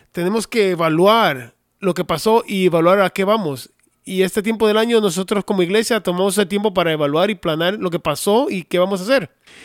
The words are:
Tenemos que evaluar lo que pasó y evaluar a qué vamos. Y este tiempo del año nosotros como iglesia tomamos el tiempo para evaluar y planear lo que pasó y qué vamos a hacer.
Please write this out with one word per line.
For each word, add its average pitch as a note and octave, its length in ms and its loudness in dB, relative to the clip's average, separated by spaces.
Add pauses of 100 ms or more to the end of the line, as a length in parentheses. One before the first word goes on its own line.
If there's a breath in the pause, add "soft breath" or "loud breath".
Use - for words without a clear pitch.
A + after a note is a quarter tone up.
(120)
Tenemos G3 340 -2
que G#3 240 0
evaluar E3 840 2 (220)
lo F#3 140 -2
que F3 100 -4
pasó A3 440 0
y F#3+ 180 -2
evaluar E3+ 380 4
a F3+ 80 2
qué G3 120 -4
vamos. F#3 460 -2 (340)
Y F#3 200 -2
este F#3+ 200 0
tiempo A3 240 -2
del G#3+ 120 2
año A#3 240 2
nosotros F#3+ 420 -2
como G3+ 160 -2
iglesia G#3 400 0
tomamos F#3 380 -2
el G3 100 0
tiempo G3+ 240 -2
para F3 180 0
evaluar D#3 380 0
y A3 60 -2
planear E3+ 400 -2
lo F#3 160 -4
que E3 80 -4
pasó G3+ 500 0
y F#3 140 -6
qué - 160 -4
vamos F#3 220 0
a F3+ 40 -10
hacer. A#3 260 -2 (340 loud breath)